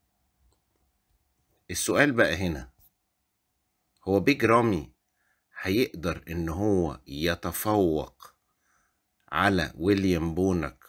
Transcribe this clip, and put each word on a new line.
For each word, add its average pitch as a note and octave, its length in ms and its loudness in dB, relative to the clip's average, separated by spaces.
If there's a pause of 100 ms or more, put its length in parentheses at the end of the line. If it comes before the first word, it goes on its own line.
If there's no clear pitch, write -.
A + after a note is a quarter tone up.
(1700)
السؤال A2+ 400 2
بقى F#2+ 240 2
هنا، E2 340 -4 (1300)
هو F#2+ 160 2
بيج C3+ 260 2
رامي A2 460 2 (720)
هيقدر F2+ 680 -2
إن E2+ 200 -4
هو F2+ 580 0
يتفوق E2+ 1300 -2 (1000)
على F2+ 440 0
ويليام F2+ 600 0
بونك F2 540 -2